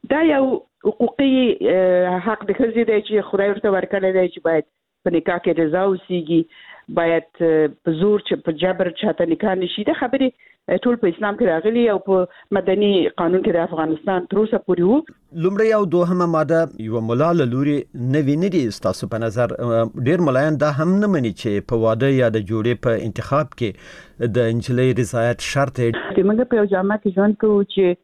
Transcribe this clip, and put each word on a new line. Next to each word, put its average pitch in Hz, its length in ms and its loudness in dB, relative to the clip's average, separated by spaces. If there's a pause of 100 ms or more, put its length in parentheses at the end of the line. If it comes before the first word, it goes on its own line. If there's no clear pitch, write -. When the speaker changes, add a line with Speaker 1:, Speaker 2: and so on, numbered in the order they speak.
(140)
Speaker 1:
دا 302 160 2
یو 269 160 2 (400)
حقوقي، 262 500 0 (380)
اه، 180 520 2
حق 220 220 -4
د 202 40 -2
ښځې 226 380 0
دی 208 180 2
چې 202 220 -2
خدای 196 200 0
ورته 202 260 -2
ورکړی 190 420 -2
دی 185 160 4
چې - 140 -16
باید 160 180 0 (400)
په 175 100 0
نکاح 175 280 -2
کې 165 160 0
رضا 170 260 0
اوسیږي، 175 560 0 (580)
باید، 165 300 0 (120)
اه، 156 260 2 (180)
په 165 60 0 (100)
زور 208 260 2
چې 165 180 -4
په 170 60 -2 (120)
جبر 180 260 -2 (100)
چاته 175 320 0
نکاح 190 300 0
نشي. 185 280 -6
دا 320 120 0
خبرې، 269 280 0 (400)
اه، 180 140 2
ټول 240 180 2
په 196 120 2
اسلام 208 260 -4
کې 240 140 2
راغلي 220 360 0
او 196 80 0
په 185 300 0 (300)
مدني 196 340 2 (320)
قانون 180 180 2
کې 214 160 0
د 165 80 0
افغانستان 170 640 -4
تر 202 140 0
اوسه 214 240 -2
پورې 175 240 2
وو. 294 100 4 (440)
Speaker 2:
لومړی 214 340 2
او 202 60 2 (120)
دوهمه 175 400 2
ماده 156 240 2 (240)
یوه 113 240 -2
ملا 143 320 2
له 135 40 2 (100)
لوري 143 220 0 (380)
نوي 143 200 0 (100)
نه 196 100 -2
دي. 147 80 2 (160)
ستاسو 92 360 -4
په 113 100 -4
نظر، 113 320 -2
اه، 117 260 0 (240)
ډېر 170 120 2 (100)
ملایان 143 340 0
دا 151 160 0
هم 160 100 0 (140)
نه 202 140 0
مني 117 160 0
چې 101 400 -4
په 113 100 0
واده 113 380 2
یا 120 80 4
د 107 200 -2
جوړې 113 240 0 (140)
په 113 220 -2
انتخاب 139 380 -2 (120)
کې - 680 -8 (100)
د 117 180 2
نجلۍ 123 460 0
رضایت 117 480 -2
شرط 139 260 -2
دی. 120 140 0
Speaker 1:
چې - 300 -2 (100)
موږ 247 200 0
په 247 40 0
یو 208 180 0
جامعه 196 300 -2
کې 190 120 -2
ژوند 208 300 0
کوو 208 180 4
چې 185 400 0